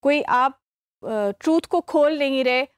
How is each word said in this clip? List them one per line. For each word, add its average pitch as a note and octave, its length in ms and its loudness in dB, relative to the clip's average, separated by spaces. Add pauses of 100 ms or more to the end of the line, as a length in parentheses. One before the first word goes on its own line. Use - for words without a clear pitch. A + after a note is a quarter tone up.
कोई C#4+ 200 2
आप, C4 380 -2 (440)
अ, G#3 260 -4 (100)
ट्रूथ D#4+ 200 2
को F4 200 -2
खोल D4+ 380 0
नहीं C4+ 260 0
रहे, B3+ 220 0 (120)